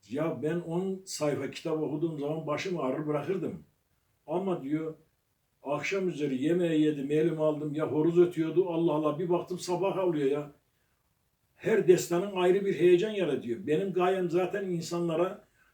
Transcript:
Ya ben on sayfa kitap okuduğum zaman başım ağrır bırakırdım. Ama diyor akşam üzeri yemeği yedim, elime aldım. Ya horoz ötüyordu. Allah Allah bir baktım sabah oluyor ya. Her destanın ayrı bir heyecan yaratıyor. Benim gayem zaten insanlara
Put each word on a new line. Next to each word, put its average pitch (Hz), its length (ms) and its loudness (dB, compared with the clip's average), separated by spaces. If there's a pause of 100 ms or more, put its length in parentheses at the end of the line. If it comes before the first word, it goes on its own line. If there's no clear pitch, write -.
(100)
Ya 139 320 -2
ben 165 180 -2
on 180 440 -4
sayfa 135 460 -4
kitap 156 320 -4
okuduğum 151 380 -4
zaman 147 260 -4
başım 185 340 -4
ağrır 143 260 -2
bırakırdım. 151 580 -4 (640)
Ama 175 360 -2
diyor 156 320 -4 (680)
akşam 185 460 -2
üzeri 139 340 -2
yemeği 165 400 2
yedim, 143 280 0
elime 156 320 2
aldım. 151 320 0
Ya 156 180 -2
horoz 165 260 4
ötüyordu. 170 500 4
Allah 165 240 2
Allah 151 260 0
bir 180 100 -4
baktım 170 300 -2
sabah 180 460 -2
oluyor 147 260 2
ya. 147 220 -4 (1040)
Her 190 320 2
destanın 185 480 4
ayrı 185 280 4
bir 190 100 0
heyecan 180 360 4
yaratıyor. 120 560 -4
Benim 185 260 0
gayem 180 380 0
zaten 185 340 -2
insanlara 175 800 -2 (300)